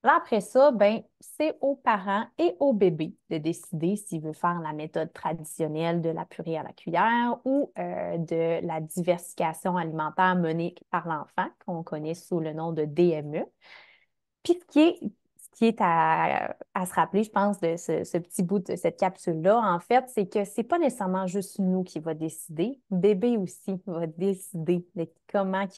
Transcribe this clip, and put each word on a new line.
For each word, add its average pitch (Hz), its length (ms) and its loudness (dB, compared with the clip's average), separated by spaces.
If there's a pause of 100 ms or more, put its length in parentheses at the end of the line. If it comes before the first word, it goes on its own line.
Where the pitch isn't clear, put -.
Là, 285 160 6
après 214 240 0
ça, 269 280 6
ben, 214 300 4 (180)
c'est - 440 -4
aux 277 140 0
parents 208 500 0 (100)
et 349 240 2
au 277 140 4
bébé 175 400 2 (160)
de 165 80 -2
décider 165 580 -4
s'il 175 240 -8
veut 156 140 -8
faire 175 260 -2
la 156 140 -8
méthode 156 400 -6
traditionnelle 160 880 -4
de 165 80 -2
la 165 160 -6
purée 165 320 -8
à 151 40 -8
la - 120 -14
cuillère 233 720 0
ou, 269 320 0
euh, 175 400 -6
de 165 480 -2
la 160 160 -4
diversification 175 960 -2
alimentaire 160 580 0
menée 170 380 0 (160)
par 170 180 -4
l'enfant, 165 400 -4 (160)
qu'on 170 180 -6
connaît 156 300 -8
sous 175 260 -4
le 156 140 -4
nom 160 200 -6
de 156 120 0
D 160 280 4
M 147 220 -4
E. 180 100 -2 (1000)
Puis 349 180 0
ce - 60 -20
qui - 140 2
est, 339 200 4 (380)
ce - 180 -20
qui - 80 2
est 226 160 2
à, 165 760 2 (200)
à 190 100 -2
se 180 80 -8
rappeler, 185 320 2
je 214 60 -8
pense, 202 300 0
de 165 160 0
ce, 165 280 -2
ce 170 140 -4
petit 170 240 -4
bout 190 160 0
de 185 180 -4
cette 170 220 -2
capsule-là, 185 600 2
en 185 220 2
fait, 247 280 2
c'est 196 200 -2
que 202 160 -2
c'est 220 200 -4
pas 349 140 0
nécessairement 190 480 0
juste 185 340 -6
nous 185 220 2
qui 175 180 -8
va 160 120 -6
décider. 160 680 -6 (120)
Bébé 208 480 2
aussi 185 480 -6
va 170 200 -4
décider 175 800 -2 (100)
de 165 140 -6 (220)
comment 196 340 0 (100)